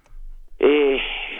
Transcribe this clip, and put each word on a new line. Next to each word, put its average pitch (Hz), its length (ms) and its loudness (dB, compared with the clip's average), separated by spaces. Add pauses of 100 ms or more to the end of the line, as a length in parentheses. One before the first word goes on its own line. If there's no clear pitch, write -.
(600)
Eh, 139 400 4 (400)